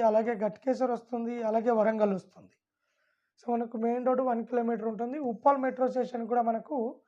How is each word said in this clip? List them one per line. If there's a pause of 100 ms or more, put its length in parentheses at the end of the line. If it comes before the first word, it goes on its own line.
అలాగే
గట్కేసర్
వస్తుంది,
అలాగే
వరంగల్
వస్తుంది. (840)
So,
మనకు
మెయిన్
రోడ్డు
వన్
కిలోమీటర్
ఉంటుంది.
ఉప్పల్
మెట్రో
స్టేషన్
కూడా
మనకు (300)